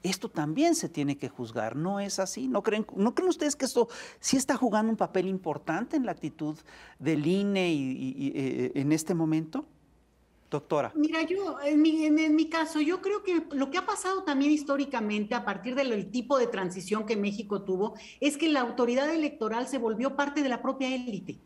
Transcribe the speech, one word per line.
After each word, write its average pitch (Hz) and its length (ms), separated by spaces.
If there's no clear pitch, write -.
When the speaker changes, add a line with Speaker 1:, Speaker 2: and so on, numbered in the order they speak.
Speaker 1:
esto 190 280
también 185 440
se - 140
tiene 143 300
que 127 100
juzgar, 117 480
¿no 190 240
es 196 180
así? 180 300
¿No 196 140
creen, 214 240
no 208 180
creen 370 140
ustedes 294 280
que 269 100
esto 233 200
sí - 200
está 262 180
jugando 214 340
un 220 60
papel 185 320
importante 185 720
en 254 80
la 185 60
actitud 151 440
del 147 280
ine 185 480
y, 135 160
y, 131 260
y, 139 180
eh, 127 400
en 139 160
este 160 220
momento? 160 540
Doctora. 143 440
Speaker 2:
Mira, 320 300
yo, 359 360
en 294 220
mi, 311 240
en, 302 140
en 311 140
mi 320 140
caso, 320 320
yo 349 220
creo 403 200
que 339 280
lo 269 200
que 311 60
ha 370 80
pasado 381 380
también 285 300
históricamente 247 840
a 233 100
partir 214 300
del, 269 180
el 196 180
tipo 247 280
de 240 80
transición 196 580
que 214 120
México 202 480
tuvo, 190 320
es 294 180
que 320 100
la 285 140
autoridad 247 520
electoral 254 540
se 277 80
volvió 233 400
parte 285 260
de 269 60
la 233 140
propia 262 320
élite. 247 520